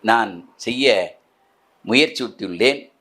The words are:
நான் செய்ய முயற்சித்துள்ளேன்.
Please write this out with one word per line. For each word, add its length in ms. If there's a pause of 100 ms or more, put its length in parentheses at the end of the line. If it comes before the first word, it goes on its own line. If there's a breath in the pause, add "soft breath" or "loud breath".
நான் 300 (320)
செய்ய 320 (840)
முயற்சித்துள்ளேன். 960 (180)